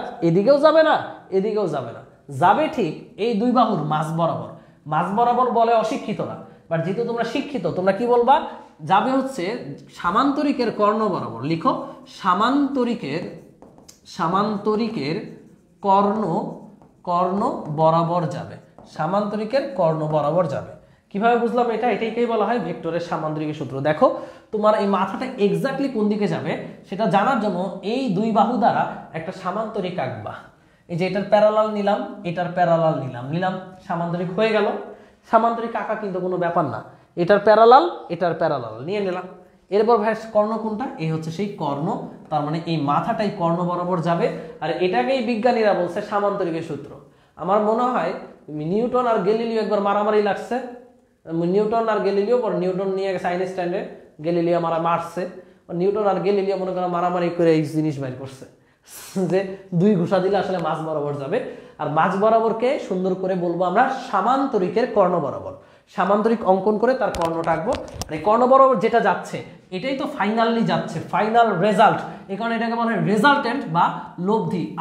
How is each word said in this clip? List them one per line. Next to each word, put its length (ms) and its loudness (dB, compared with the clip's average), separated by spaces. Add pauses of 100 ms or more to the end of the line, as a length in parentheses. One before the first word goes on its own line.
(260)
এদিকেও 380 6
যাবে 240 8
না, 60 4 (420)
এদিকেও 380 0
যাবে 220 -6
না, 60 -16 (380)
যাবে 240 6 (120)
ঠিক 160 0 (320)
এই 160 0
দুই 180 2
বাহুর 240 2 (100)
মাঝ 140 0 (120)
বরাবর। 320 -2 (420)
মাঝ 140 0 (120)
বরাবর 280 4 (120)
বলে 140 4 (120)
অশিক্ষিতরা, 520 -6 (340)
but 140 0
যেহেতু 260 -2
তোমরা 140 -2 (100)
শিক্ষিত, 300 -4 (140)
তোমরা 200 2
কি 60 -2 (100)
বলবা? 200 6 (560)
যাবে 280 4
হচ্ছে 260 -4 (540)
সামান্তরিকের 720 0 (100)
কর্ণ 200 2 (140)
বরাবর। 260 -6 (100)
লিখো 220 0 (480)
সামান্তরিকের, 1040 0 (920)
সামান্তরিকের 1000 0 (720)
কর্ণ, 360 4 (840)
কর্ণ 320 0 (380)
বরাবর 440 2 (140)
যাবে, 200 -12 (400)
সামান্তরিকের 680 -2 (140)
কর্ণ 220 2 (140)
বরাবর 400 2
যাবে। 180 -8 (380)
কিভাবে 340 2
বুঝলাম 220 0 (100)
এটা? 180 -2
এটাকেই 380 -2
বলা 160 2
হয় 180 0
ভেক্টরের 440 -4
সামান্তরিকের 500 -4
সূত্র। 160 -8 (120)
দেখো 180 4 (460)
তোমার 300 4
এই 140 0
মাথাটা 300 -4 (200)
exactly 500 0
কোন 160 2
দিকে 220 0
যাবে 180 -4 (360)
সেটা 160 -4 (100)
জানার 300 2
জন্য 140 -2 (340)
এই 100 -2 (140)
দুই 120 0 (100)
বাহু 240 4
দ্বারা 200 4 (360)
একটা 140 -8 (100)
সামান্তরিক 560 -6
আঁকবা। 360 -8 (540)
এই 100 -4
যে 100 0
এটার 240 -2
parallel 440 6
নিলাম, 220 2 (260)
এটার 320 -4
parallel 380 4 (100)
নিলাম, 200 -8 (100)
নিলাম, 200 -2 (320)
সামান্তরিক 500 -4
হয়ে 200 2
গেল। 100 2 (640)
সামান্তরিক 460 2
আঁকা 260 -4
কিন্তু 220 -6
কোনো 200 -2
ব্যাপার 200 0 (100)
না, 60 -10 (420)
এটার 240 4
parallel, 380 8 (300)
এটার 260 -2
parallel 340 -2 (140)
নিয়ে 180 -4
নিলাম। 200 -6 (440)
এরপর 320 4
ভাই 120 0 (180)
কর্ণ 200 2 (100)
কোনটা? 240 -4 (160)
এই 120 -2
হচ্ছে 220 -6
সেই 120 -4 (140)
কর্ণ, 240 -2 (440)
তার 160 0
মানে 200 -2
এই 100 0 (140)
মাথাটাই 400 0 (100)
কর্ণ 180 2 (120)
বরাবর 280 -2 (100)
যাবে। 180 2 (340)
আর 100 -2 (160)
এটাকেই 340 0 (100)
বিজ্ঞানীরা 500 2
বলছে 180 -4 (120)
সামান্তরিকের 580 -2
সূত্র। 220 -10 (460)
আমার 320 0
মনে 140 0
হয় 300 -2 (580)
নিউটন 360 0
আর 200 2
গ্যালিলিও 380 0
একবার 160 0
মারামারি 420 2
লাগছে, 340 -2 (960)
নিউটন 400 2
আর 80 0
গ্যালিলিও, 420 2
পর 100 -2 (100)
নিউটন 260 -2 (100)
নিয়ে 160 -2
গেছে 140 -4
আইনস্টাইনের, 720 -4 (240)
গ্যালিলিও 420 2
মারা 200 0
মারছে, 360 -2 (580)
নিউটন 320 0
আর 120 0
গ্যালিলিও 380 0
মনে 140 -4
করো 200 -2
মারামারি 400 0
করে 200 4
এই 60 2 (140)
জিনিস 260 0
বাইর 200 -8
করছে 220 -16 (840)
যে 100 2 (400)
দুই 200 6
ঘুষা 240 2
দিলে 180 2
আসলে 240 -2
মাঝ 200 -2
বরাবর 360 -4
যাবে। 160 -4 (420)
আর 80 -4 (100)
মাঝ 140 2 (100)
বরাবরকে 460 2 (200)
সুন্দর 240 -2 (100)
করে 120 0 (100)
বলবো 260 -2
আমরা 140 4 (240)
সামান্তরিকের 800 0 (100)
কর্ণ 180 4 (100)
বরাবর, 300 -8 (400)
সামান্তরিক 460 2 (100)
অঙ্কন 320 2
করে 180 4
তার 180 0
কর্ণটা 380 0
আঁকবো। 160 -2 (340)
আর 100 -10
এই 100 -8
কর্ণ 160 4 (100)
বরাবর 320 8
যেটা 240 4
যাচ্ছে 300 -2 (380)
এটাই 240 -4
তো 40 -6 (120)
finally 540 0
যাচ্ছে, 280 -4 (140)
final 360 4 (160)
result, 360 6 (300)
এই 80 -6
কারণে 200 -4
এটাকে 220 -2
বলা 100 0
হয় 200 0
resultant 520 2 (140)
বা 80 6 (440)
লব্ধি। 360 0 (160)